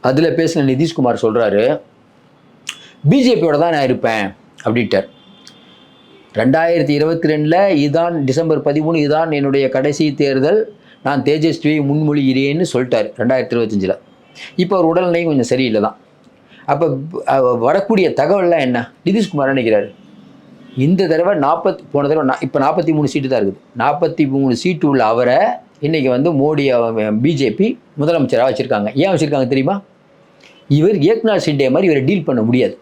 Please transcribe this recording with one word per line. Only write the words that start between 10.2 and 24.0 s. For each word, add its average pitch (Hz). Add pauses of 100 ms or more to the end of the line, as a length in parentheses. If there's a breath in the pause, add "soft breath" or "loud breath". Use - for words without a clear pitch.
நான் 135
தேஜஸ்வியை 151
முன்மொழிகிறேன்னு" 143
சொல்லிட்டாரு 123
ரெண்டாயிரத்தி 123
இருபத்தஞ்சுல. 107 (580 loud breath)
இப்ப 180
அவர் 175
உடல்நிலை 170
கொஞ்சம் 147
சரியில்லை 117
தான். 104 (680 loud breath)
அப்ப, 147 (320)
அ, 127
வரக்கூடிய 175
தகவல்லாம் 170
என்ன? 123 (140)
நிதிஷ்குமார் 196
நினைக்கிறாரு, 117 (840)
இந்த 170
தடவை 170
நாற்பத்தி, 160 (120)
போன 143
தடவை 143
நா-, -
இப்ப 139
நாற்பத்தி 156
மூணு 147
சீட்டு 135
தான் 123
இருக்குது. 98
நாற்பத்தி 147